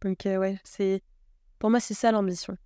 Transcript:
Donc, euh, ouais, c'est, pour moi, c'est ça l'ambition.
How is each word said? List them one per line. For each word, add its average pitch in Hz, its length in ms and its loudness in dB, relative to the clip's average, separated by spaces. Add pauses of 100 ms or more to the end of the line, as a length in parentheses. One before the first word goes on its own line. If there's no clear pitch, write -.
Donc, 190 240 -4
euh, 190 120 0
ouais, 190 260 0
c'est, 190 380 -2 (580)
pour 214 100 2
moi, 233 100 4
c'est 220 140 -4
ça 226 180 2
l'ambition. 196 540 -2